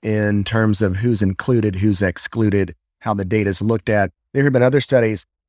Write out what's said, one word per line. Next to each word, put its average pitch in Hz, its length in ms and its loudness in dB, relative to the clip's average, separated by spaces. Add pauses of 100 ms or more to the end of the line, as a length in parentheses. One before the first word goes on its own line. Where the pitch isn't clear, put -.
in 104 420 0
terms 110 360 0
of 95 180 0
who's 113 240 0
included, 104 540 -2
who's 101 260 0
excluded, 98 720 -2 (240)
how 110 140 -4
the 101 100 -4
data 101 260 0
is 95 120 -4
looked 110 260 -2
at. 104 240 0 (220)
There 139 100 2
have 143 80 2
been 123 100 4
other 127 200 4
studies 113 420 0 (240)